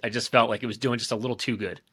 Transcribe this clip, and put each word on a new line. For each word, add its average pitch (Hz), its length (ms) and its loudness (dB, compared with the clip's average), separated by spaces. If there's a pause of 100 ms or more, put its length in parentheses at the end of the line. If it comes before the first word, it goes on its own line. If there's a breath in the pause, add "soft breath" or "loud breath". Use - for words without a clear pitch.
I 117 60 -2
just 113 200 -4
felt 117 200 6
like 104 120 -2
it 127 40 -4
was 107 100 -4
doing 120 220 0
just - 140 -4
a 117 40 0
little 120 180 -2
too 117 220 -4
good. 95 240 -6 (120)